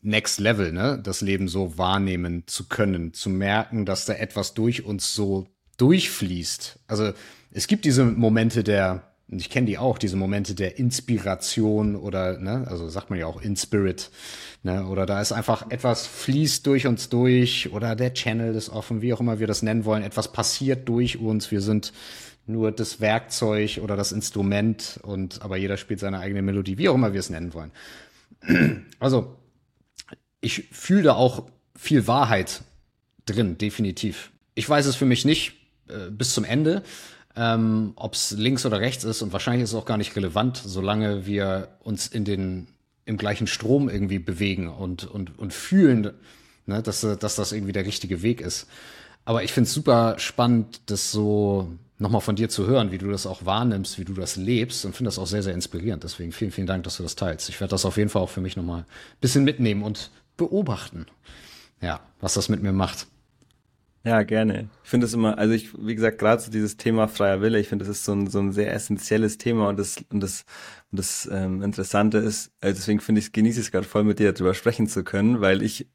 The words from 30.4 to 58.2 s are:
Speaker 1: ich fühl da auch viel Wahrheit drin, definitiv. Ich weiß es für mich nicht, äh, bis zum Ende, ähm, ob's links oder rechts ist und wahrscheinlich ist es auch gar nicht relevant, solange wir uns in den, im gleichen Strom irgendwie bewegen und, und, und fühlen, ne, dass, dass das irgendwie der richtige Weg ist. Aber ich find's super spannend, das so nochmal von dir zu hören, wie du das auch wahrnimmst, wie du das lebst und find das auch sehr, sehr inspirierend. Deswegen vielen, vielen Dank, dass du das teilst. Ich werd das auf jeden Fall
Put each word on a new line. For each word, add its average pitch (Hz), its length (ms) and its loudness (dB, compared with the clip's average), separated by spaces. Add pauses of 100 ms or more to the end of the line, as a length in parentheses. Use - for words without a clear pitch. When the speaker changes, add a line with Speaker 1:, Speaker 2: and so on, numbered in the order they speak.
Speaker 1:
ich - 300 -4
fühl 190 320 4
da 143 100 10
auch 123 340 4 (280)
viel 131 320 4
Wahrheit 113 560 2 (600)
drin, 101 320 0
definitiv. 101 760 -4 (240)
Ich - 140 -4
weiß 147 160 4
es 135 100 2
für 143 100 0
mich 123 200 4
nicht, 156 280 2 (360)
äh, 92 220 -12
bis 113 220 -2
zum 117 100 0
Ende, 156 400 2 (520)
ähm, 113 600 2
ob's - 360 -4
links 123 340 0
oder 107 140 2
rechts 127 240 -2
ist 110 180 -4
und 101 120 -6
wahrscheinlich 120 300 0
ist 107 80 -2
es 113 40 -4
auch 107 100 -6
gar 110 120 -2
nicht 104 180 -4
relevant, 104 480 0
solange 101 600 -2
wir 98 440 -2 (120)
uns 107 260 -6
in 107 180 -4
den, 95 420 -4 (380)
im 110 120 -4
gleichen 104 300 0
Strom 131 420 2
irgendwie 98 300 -2
bewegen 92 500 -2
und, 90 360 -8
und, 92 340 -10
und 95 140 -8
fühlen, 127 580 6 (540)
ne, 104 180 -2
dass, 104 180 -4
dass 104 340 -2
das 101 160 -2
irgendwie 101 220 -4
der 95 120 -2
richtige 92 360 -4
Weg 113 200 0
ist. - 260 -8 (580)
Aber 113 180 0
ich - 100 -4
find's 123 200 4
super 117 460 4
spannend, 120 680 2
das - 240 -2
so 104 600 2 (260)
nochmal 104 240 2
von 107 140 0
dir 110 140 0
zu 98 180 0
hören, 113 240 4
wie 92 60 -6
du 95 120 -6
das 101 160 -4
auch 92 200 -8
wahrnimmst, 101 520 0
wie 95 60 -8
du 92 100 -8
das 92 220 -6
lebst 117 500 -2
und 95 100 -8
find 123 120 -2
das 98 120 -4
auch 95 80 -4
sehr, 101 160 -2
sehr 95 100 -2
inspirierend. 87 500 -4
Deswegen 85 300 -10
vielen, 101 180 -4
vielen 95 160 -4
Dank, 95 160 -2
dass 85 140 -8
du 90 60 -8
das 82 120 -8
teilst. 85 340 -4
Ich - 120 -10
werd 98 100 -4
das 95 140 0
auf 95 120 0
jeden 104 120 2
Fall 101 120 2